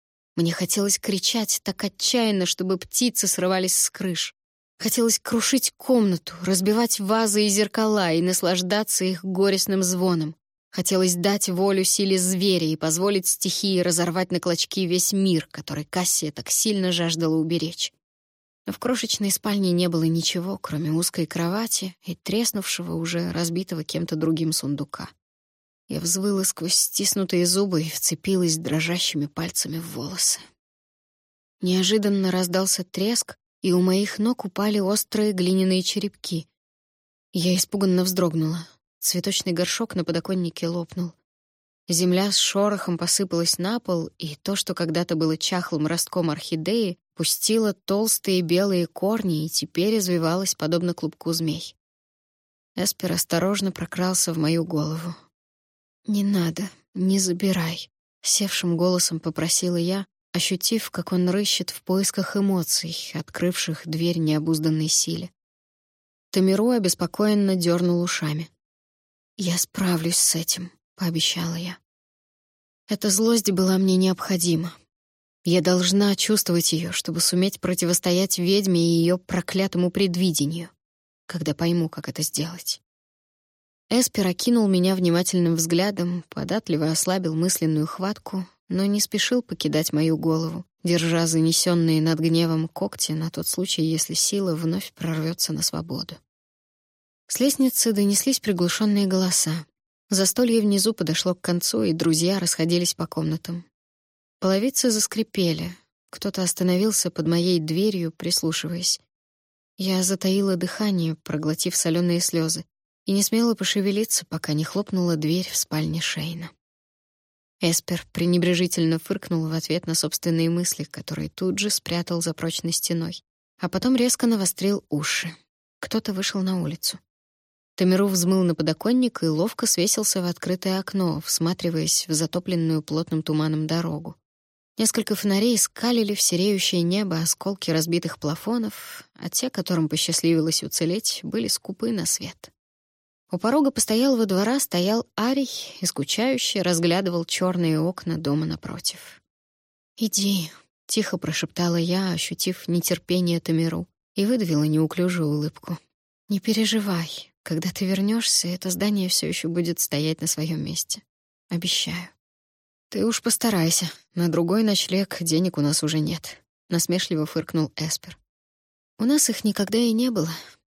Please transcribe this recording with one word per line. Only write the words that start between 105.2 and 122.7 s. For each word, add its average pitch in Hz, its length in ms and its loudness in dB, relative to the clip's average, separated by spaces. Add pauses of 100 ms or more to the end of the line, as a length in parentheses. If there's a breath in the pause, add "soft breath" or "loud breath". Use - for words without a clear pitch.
Кто-то 196 320 -6
остановился 180 680 0
под 156 180 -4
моей 175 300 2
дверью, 165 540 -2
прислушиваясь. 170 880 -2 (760)
Я 190 260 0
затаила 190 540 2
дыхание, 175 580 0
проглотив 156 600 -4
солёные 175 460 2
слёзы, 160 460 -2 (400)
и 196 60 0
не 202 100 2
смела 226 320 2
пошевелиться, 202 720 0
пока 160 240 -4
не 156 120 2
хлопнула 180 520 0
дверь 160 340 0
в - 60 -4
спальне 156 440 -2
Шейна. 165 500 -6 (1080)
Эспер 170 520 -2
пренебрежительно 175 840 2
фыркнул 165 500 -4
в 160 40 -4
ответ 165 340 -2
на 160 80 -2
собственные 165 560 0
мысли, 175 340 -2
которые 156 460 -8
тут 185 280 -2
же 202 120 0
спрятал 170 500 -2
за 165 140 -2
прочной 165 380 -4